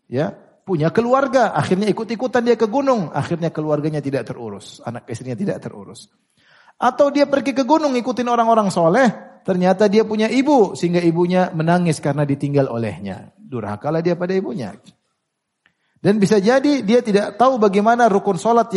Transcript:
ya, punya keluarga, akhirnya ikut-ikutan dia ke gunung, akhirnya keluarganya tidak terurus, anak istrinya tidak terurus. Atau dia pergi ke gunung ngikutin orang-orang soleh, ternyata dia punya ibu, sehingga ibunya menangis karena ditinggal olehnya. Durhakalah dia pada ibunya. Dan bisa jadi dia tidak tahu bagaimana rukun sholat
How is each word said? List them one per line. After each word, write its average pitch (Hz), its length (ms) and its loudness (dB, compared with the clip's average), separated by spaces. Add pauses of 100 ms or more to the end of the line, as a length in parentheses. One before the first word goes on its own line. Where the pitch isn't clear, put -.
(120)
ya, 135 240 -4 (320)
punya 165 240 -2
keluarga, 240 640 2
akhirnya 180 320 0
ikut-ikutan 226 560 -2
dia 233 160 2
ke 226 80 0
gunung, 240 480 -2
akhirnya 165 320 -4
keluarganya 151 560 -4
tidak 135 240 -4
terurus, 110 560 -14
anak 117 240 -12
istrinya 123 320 -10
tidak - 240 -6
terurus. - 480 -18 (640)
Atau 269 320 2
dia 285 160 2
pergi 277 320 -2
ke 262 80 0
gunung 294 320 2
ngikutin 240 320 -4
orang-orang 226 400 2
soleh, 185 720 0
ternyata 185 480 2
dia 220 160 2
punya 214 240 -2
ibu, 254 480 2
sehingga 175 240 0
ibunya 175 480 2
menangis 165 480 0
karena 143 240 -2
ditinggal 139 480 0
olehnya. 98 640 -8
Durhakalah 127 720 -6
dia 175 80 2
pada 180 240 -4
ibunya. 190 400 -8 (1200)
Dan 208 240 2
bisa 196 160 4
jadi 262 480 2
dia 233 160 4
tidak 208 400 0
tahu 262 160 4
bagaimana 214 480 2
rukun 196 320 0
sholat 226 400 2